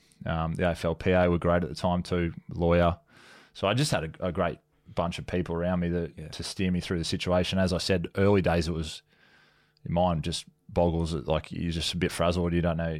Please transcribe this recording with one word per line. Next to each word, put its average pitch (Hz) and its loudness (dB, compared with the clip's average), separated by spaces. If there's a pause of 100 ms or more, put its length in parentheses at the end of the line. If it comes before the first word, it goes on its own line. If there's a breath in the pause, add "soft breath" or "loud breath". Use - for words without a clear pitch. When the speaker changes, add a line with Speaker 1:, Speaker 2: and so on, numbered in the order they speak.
(260 soft breath)
Speaker 1:
Um, 80 -2
the 90 0
A 85 2
F 82 -4
L 82 0
P - 0
A 90 6
were 87 4
great 87 2
at 78 -2
the 76 -10
time 90 0
too, 87 -2 (140)
lawyer. 85 4 (540 loud breath)
So - -2
I 107 2
just 143 0
had 80 -2
a, 92 -4
a 90 -2
great 85 -2 (340)
bunch 87 -2
of 80 -12
people 90 -2
around 87 0
me 87 0
that, 85 -2
Speaker 2:
Yeah. 76 -14
Speaker 1:
to - -8
steer 92 -2
me 90 0
through 87 -2
the 82 -2
situation. 90 0
As 90 2
I 90 0
said, 87 0
early 101 4
days 85 2
it 85 -2
was, 80 -6 (840 soft breath)
your 87 -4
mind 87 2
just 85 -6 (220)
boggles. 82 2
It, 67 -4
like, 78 -2
you're 82 -4
just 82 -2
a - -6
bit 85 0
frazzled. 87 2
You 85 2
don't 85 2
know. 82 -4